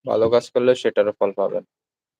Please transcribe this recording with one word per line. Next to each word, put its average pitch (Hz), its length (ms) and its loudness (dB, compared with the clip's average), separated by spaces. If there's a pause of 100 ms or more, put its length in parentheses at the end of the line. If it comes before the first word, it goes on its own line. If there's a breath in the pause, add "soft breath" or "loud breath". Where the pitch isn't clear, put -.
ভালো 110 240 0
কাজ 120 220 2
করলে 123 240 2
সেটারও 107 380 0
ফল 101 180 -2
পাবেন। 98 320 -4 (560)